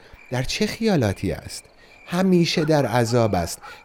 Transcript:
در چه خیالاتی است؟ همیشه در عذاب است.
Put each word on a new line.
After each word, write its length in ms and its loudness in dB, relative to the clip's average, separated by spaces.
در 120 -4
چه 220 -4
خیالاتی 640 0
است؟ 320 -12
همیشه 600 2
در 200 2
عذاب 500 2
است. 240 -4